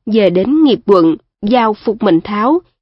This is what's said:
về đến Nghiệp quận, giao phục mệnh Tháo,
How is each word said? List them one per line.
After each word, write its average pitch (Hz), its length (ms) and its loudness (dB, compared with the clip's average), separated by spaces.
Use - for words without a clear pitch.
về 208 240 0
đến 233 340 0
Nghiệp 247 220 2
quận, 165 300 2
giao 220 320 0
phục 214 300 -6
mệnh 165 180 2
Tháo, 233 400 -2